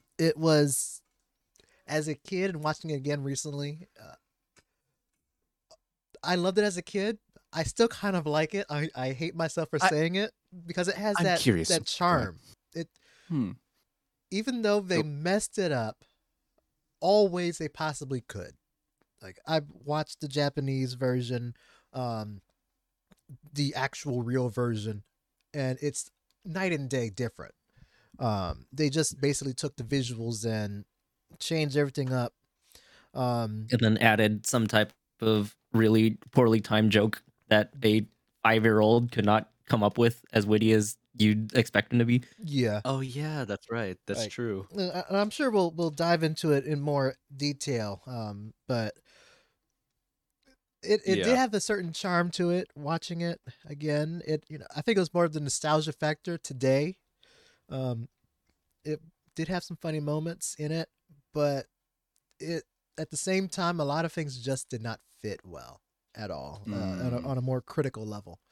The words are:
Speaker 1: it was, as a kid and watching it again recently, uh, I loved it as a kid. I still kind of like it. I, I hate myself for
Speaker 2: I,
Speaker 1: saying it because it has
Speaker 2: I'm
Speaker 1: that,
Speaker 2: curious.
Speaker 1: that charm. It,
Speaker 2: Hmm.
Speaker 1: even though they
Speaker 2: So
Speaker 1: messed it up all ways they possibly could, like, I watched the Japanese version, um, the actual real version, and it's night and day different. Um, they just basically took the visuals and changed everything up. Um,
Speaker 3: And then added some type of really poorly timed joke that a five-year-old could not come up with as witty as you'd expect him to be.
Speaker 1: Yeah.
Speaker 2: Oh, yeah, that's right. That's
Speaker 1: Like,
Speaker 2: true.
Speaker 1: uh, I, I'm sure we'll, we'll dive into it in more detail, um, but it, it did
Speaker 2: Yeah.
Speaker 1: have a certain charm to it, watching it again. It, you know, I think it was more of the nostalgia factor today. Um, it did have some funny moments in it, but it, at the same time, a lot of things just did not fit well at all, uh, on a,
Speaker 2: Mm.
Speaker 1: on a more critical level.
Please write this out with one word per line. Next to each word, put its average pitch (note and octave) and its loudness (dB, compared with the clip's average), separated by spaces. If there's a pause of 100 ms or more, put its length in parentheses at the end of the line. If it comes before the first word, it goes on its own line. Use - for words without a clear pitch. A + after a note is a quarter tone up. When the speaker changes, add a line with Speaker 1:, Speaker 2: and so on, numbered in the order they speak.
(180)
Speaker 1:
it D#3+ 2
was, D3+ 2 (840)
as D3+ -2
a D3+ -4
kid F#3+ -4
and D#3 -6
watching D#3 -4
it D3+ -2
again C#3+ -2
recently, C#3+ -6 (140)
uh, - -20 (2000)
I F3+ 2
loved F3+ 0
it G#3 6
as G3+ 0
a F3 -6
kid. G#3 -4 (360)
I D#3+ -2
still A#3 2
kind G3+ -4
of D#3+ 0
like D#3 0
it. G3+ -4
I, D3 -2
I C3 -4
hate D#3+ -6
myself E3 -4
for D3+ -2
Speaker 2:
I, F#3 6
Speaker 1:
saying E3 2
it G#3 -2 (340)
because F3 -2
it F#3+ -2
has G#3 -2
Speaker 2:
I'm E3+ 2
Speaker 1:
that, F3 2
Speaker 2:
curious. F2 4
Speaker 1:
that E3 0
charm. C3+ 0 (360)
It, E3 -8 (400)
Speaker 2:
Hmm. C3 -2 (760)
Speaker 1:
even A3+ -4
though G#3 2
they F3+ 0
Speaker 2:
So D#3 2
Speaker 1:
messed D#3 -2
it F3+ 0
up A2+ -4 (960)
all G3+ 6
ways F3 -2
they D#3 -6
possibly C#3 -6
could, - -12 (680)
like, F#2+ -18
I D#3 0 (240)
watched D3+ -4
the D3+ -6
Japanese C3+ -2
version, B2 -2 (400)
um, A2 -8 (1120)
the C#3+ -2
actual B2 -4
real B2 0
version, A2 -4 (500)
and C3 -4
it's - -6 (340)
night F#3 -2
and C#3 -4
day B2 -2
different. - -8 (680)
Um, F#2 -2
they D3 0
just C#3+ -2
basically C#3 -2
took - -6
the B2+ -8
visuals A#2 -4
and G#2 -4 (540)
changed D3+ -2
everything C#3 0
up. B2 -2 (800)
Um, A#2 -2
Speaker 3:
And A#2+ 4
then A2 6
added G#2+ 4
some A2+ 2
type G#2+ 4 (300)
of G#2+ 2 (160)
really A2 6 (140)
poorly A2+ 6
timed G#2+ 4
joke G#2 2 (260)
that G#3+ 6 (120)
a G#2+ 4 (380)
five-year-old A2+ 6
could G#2 0
not G#2+ 4 (180)
come A2+ 2
up G#2 2
with A#2 2 (100)
as G#2+ 4
witty G#2+ 4
as G#2 2 (200)
you'd G#2+ 4
expect A2+ 2
him A#2+ 4
to A#2 4
be. A#2+ 2 (160)
Speaker 1:
Yeah. B2 -2
Speaker 2:
Oh, C3+ -2
yeah, C#3+ -6
that's G2+ -8
right. A2 -4 (100)
That's G2+ -4
Speaker 1:
Like, G#2+ -6
Speaker 2:
true. G2+ -6 (100)
Speaker 1:
uh, F3+ -4
I, G3 -2
I'm G#3 0
sure C4+ -2
we'll, F#3 4
we'll E3 -2
dive E3 2
into D#3 0
it C#3 2
in D3 -2
more C#3+ 0 (200)
detail, C3+ -4
um, G#2+ -10 (140)
but A2+ -2 (1900)
it, G#3+ 2
it F#3+ 4
did G3 2
Speaker 2:
Yeah. B3+ 6
Speaker 1:
have B3+ 2
a G#3 0
certain F#3 -2
charm F3 0
to F3 0
it, F3+ 0
watching E3 -6
it E3+ -4 (280)
again. D3+ -2
It, D#3 -4
you D3+ -12
know, - -16 (100)
I C#3+ -4
think A3 0
it F#3+ 6
was E3+ -2
more F3 4
of D#3 0
the D#3 -4
nostalgia D3+ 0
factor D#3 -4
today. C3+ 0 (720)
Um, B2 -4 (800)
it D3+ -6 (340)
did D#3+ -6
have F3+ -4
some E3+ -12
funny D#3 -4
moments D#3 -4
in D3+ -4
it, D#3+ -4 (440)
but C#3+ 0 (760)
it, E3 -6 (340)
at D#3 -8
the D3+ -8
same F#3+ 0
time, F3 -2
a D3 0
lot D3+ 0
of D#3+ -6
things C#3 -6
just C3 -4
did A2+ -8
not A2+ -8 (220)
fit G2+ -8
well C2 -18 (340)
at G#2+ -10
all, D2 -12
uh, G#2 -6
on F#2+ -4
a, A#2+ -4
Speaker 2:
Mm. B2 -10
Speaker 1:
on C3+ -4
a B2 -2
more B2+ -4
critical B2+ -6
level. G#2 -12 (100)